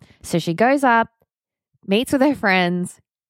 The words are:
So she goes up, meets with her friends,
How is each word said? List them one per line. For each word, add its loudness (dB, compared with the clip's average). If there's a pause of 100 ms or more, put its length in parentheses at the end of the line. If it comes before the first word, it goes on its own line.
(220)
So -4
she -6
goes 0
up, 2 (760)
meets -2
with 2
her 2
friends, -2 (280)